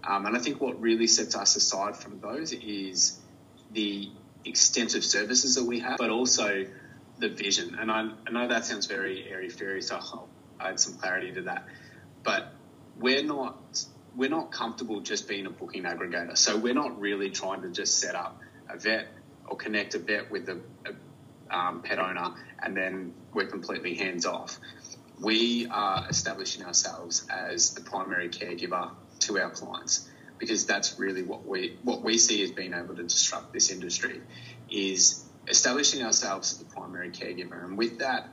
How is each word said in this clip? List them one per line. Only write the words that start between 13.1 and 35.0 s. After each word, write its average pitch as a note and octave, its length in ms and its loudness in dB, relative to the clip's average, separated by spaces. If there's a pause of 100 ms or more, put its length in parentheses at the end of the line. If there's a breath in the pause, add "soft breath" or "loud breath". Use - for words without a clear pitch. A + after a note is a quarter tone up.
not, C#3 600 -4 (300)
we're C3 160 2
not - 200 0
comfortable A2 500 -4
just - 280 -4
being G2 160 -4
a F2+ 60 -6
booking F#2 320 -8
aggregator. F2 560 -2
So - 180 6
we're - 180 2
not - 260 0
really G2+ 300 0
trying F#2+ 320 -4
to F#2 80 -8
just - 280 2
set - 160 0
up - 260 -6 (300 loud breath)
a - 80 -10
vet G#2+ 300 0 (380)
or - 100 -6
connect G#2+ 380 -2
a G#2 40 0
vet G#2 320 -2
with F#2 180 -4
a, F2 120 -6 (260)
a, - 60 -8 (640)
um, F2+ 260 0
pet F#2+ 160 -2
owner F2+ 360 0 (260 loud breath)
and G2 160 -2
then F#2 380 -2 (180)
we're G2 140 2
completely F2 480 -4
hands F2 320 0
off. - 320 -4 (600 loud breath)
We A2+ 480 4
are F#2+ 400 2
establishing F#2+ 560 -2
ourselves F2+ 680 0
as F2+ 440 2
the - 60 -10
primary F#2 480 -2
caregiver F2 640 -4 (280)
to G#2 200 2
our F2 120 0
clients, - 600 -4 (280 loud breath)
because A2+ 280 2
that's G2+ 320 0
really F#2 240 0
what F#2 240 -6
we, F#2+ 360 -2
what B2 200 0
we A2+ 160 4
see G#2 240 6
as F2 80 0
being F#2 240 -6
able F2 220 -6
to F2+ 60 -8
disrupt - 520 0
this - 160 4
industry, - 500 -4 (500 loud breath)
is G2 540 4 (240)